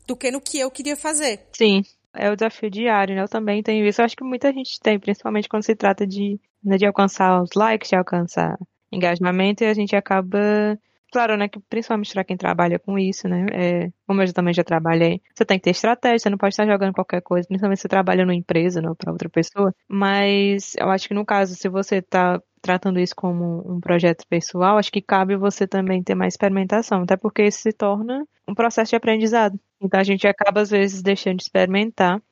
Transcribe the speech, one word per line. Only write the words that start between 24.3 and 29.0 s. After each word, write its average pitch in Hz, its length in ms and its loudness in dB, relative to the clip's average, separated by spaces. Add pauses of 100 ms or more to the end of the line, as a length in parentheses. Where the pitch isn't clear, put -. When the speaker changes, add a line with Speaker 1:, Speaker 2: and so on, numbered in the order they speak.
Speaker 2:
acho 202 140 -2
que 196 100 -2
cabe 190 340 2
você 196 300 0
também 190 360 -2
ter 190 120 -2
mais 185 200 0
experimentação, 196 680 0
até 180 140 2
porque 208 300 0
isso 208 140 0
se 220 120 0
torna 220 540 -2 (200)
um 196 80 -8
processo 226 360 0
de 233 60 4
aprendizado. 220 600 2 (220)